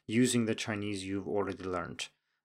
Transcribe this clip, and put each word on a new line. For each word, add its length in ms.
using 400
the 100
Chinese 500
you've 240
already 340
learned. 460